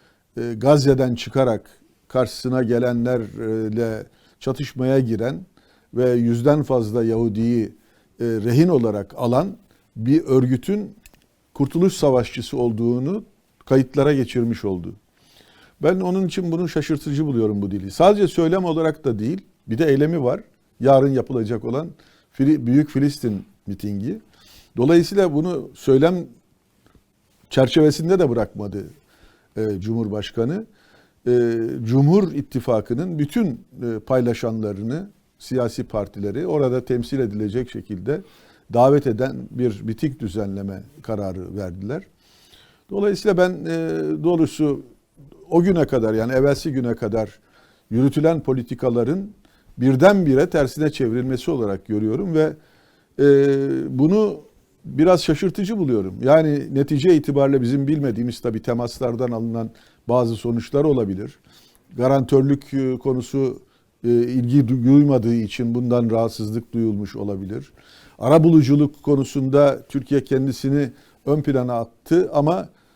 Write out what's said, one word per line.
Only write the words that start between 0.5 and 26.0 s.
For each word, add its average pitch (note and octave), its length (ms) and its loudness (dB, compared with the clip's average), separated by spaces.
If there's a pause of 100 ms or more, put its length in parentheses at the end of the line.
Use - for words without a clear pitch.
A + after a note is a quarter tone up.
Gazze'den C3 640 4
çıkarak A#2 460 -2 (460)
karşısına B2+ 560 -2
gelenlerle A2+ 1400 -2 (340)
çatışmaya C3 600 -2
giren A#2 400 -2 (540)
ve B2 180 2
yüzden A#2+ 520 2
fazla A#2 400 -2
Yahudi'yi, A2+ 640 0
e, G2 60 -8 (480)
rehin A#2+ 480 2
olarak A2+ 500 0
alan B2+ 300 0 (480)
bir C3+ 280 0
örgütün C3 720 0 (580)
kurtuluş E3+ 400 0
savaşçısı B2+ 640 0
olduğunu B2 680 -2 (420)
kayıtlara C3+ 480 2
geçirmiş A#2 520 -2
oldu. F#2 280 -6 (920)
Ben F#3 160 2
onun F#3 280 -2
için F3 240 -6
bunu E3+ 180 -2
şaşırtıcı D3+ 560 -4
buluyorum A2 360 0
bu G2 100 -4
dili. G2 200 -8
Sadece G3+ 360 4
söylem F3 380 0
olarak D#3+ 400 -2
da A2+ 140 -2
değil, C#3 220 -4 (260)
bir A2+ 100 -4
de D#3+ 80 2
eylemi D3 380 2
var. B2+ 180 -2 (380)
Yarın C3+ 320 6
yapılacak A#2 540 -4
olan C3+ 220 -4 (440)
Fili-, C3+ 340 0
Büyük C#3+ 240 2
Filistin B2+ 560 -2 (220)
mitingi. G#2 520 -6 (580)
Dolayısıyla E3+ 560 4
bunu D#3+ 400 -4
söylem D#3 520 2 (1200)